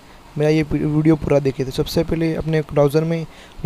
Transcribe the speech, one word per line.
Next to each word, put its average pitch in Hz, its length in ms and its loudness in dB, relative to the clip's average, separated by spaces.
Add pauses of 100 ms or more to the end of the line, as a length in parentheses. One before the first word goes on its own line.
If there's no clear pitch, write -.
(380)
मेरा 151 120 2
ये 156 140 4
पी-, 151 180 -2
वीडियो 151 340 2
पूरा 143 220 2
देखिए। 135 280 -2
तो 131 60 -8
सबसे 160 320 -2
पहले 165 300 -2
अपने 156 260 -2
ब्राउज़र 147 440 2
में 165 220 -4 (400)